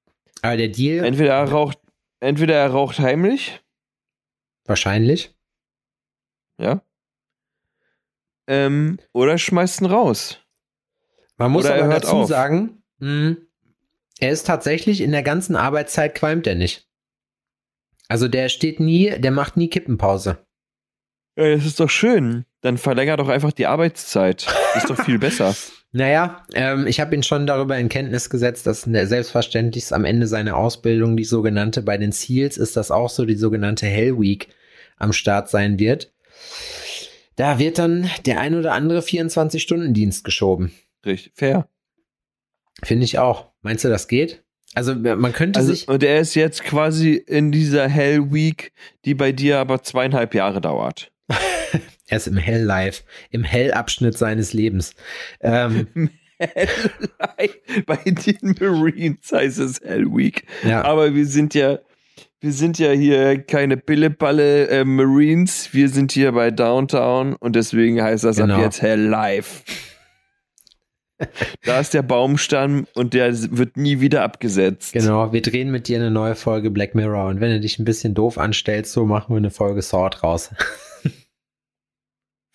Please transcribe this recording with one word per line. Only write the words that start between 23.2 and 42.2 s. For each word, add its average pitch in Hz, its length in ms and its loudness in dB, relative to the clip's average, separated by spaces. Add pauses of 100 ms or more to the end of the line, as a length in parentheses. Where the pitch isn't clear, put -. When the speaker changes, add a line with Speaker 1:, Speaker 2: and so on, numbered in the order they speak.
Speaker 2:
einfach 139 220 2
die - 140 -2
Arbeitszeit. 101 800 0 (320)
Ist - 120 0
doch - 140 -2
viel 120 160 0
besser. 101 400 0
Speaker 1:
<laughs> - 60 -14 (300)
Naja, 151 480 0 (120)
ähm, 135 320 -2
ich - 120 -2
hab 156 140 -2
ihn 143 80 0
schon 143 240 -2
darüber 135 320 0
in 120 100 0
Kenntnis 123 440 -6
gesetzt, 123 340 -2
dass - 220 -4
ne, 110 180 2
selbstverständlich 117 880 -2
am 107 120 0
Ende 117 200 0
seiner 107 320 -2
Ausbildung 113 580 0
die 110 80 0
sogenannte, 110 600 0
bei 101 160 -2
den 104 120 -2
seals 135 460 -2
ist - 180 -4
das 110 140 -2
auch 117 220 0
so, 123 140 -2
die 110 100 0
sogenannte 104 500 -2
Hell 110 340 0
Week 101 280 -2 (500)
am 107 160 0
Start 101 380 -2
sein 101 260 2
wird. 113 340 0 (1200)
Da 135 240 0
wird 160 180 0
dann 175 320 0 (160)
der 113 140 0
ein 147 160 -2
oder 160 180 0
andere 165 300 0
vierundzwanzig-Stunden-Dienst 160 1200 0
geschoben. 92 480 0 (340)
Speaker 2:
Richtig, 95 300 -6
fair. 147 320 0 (1120)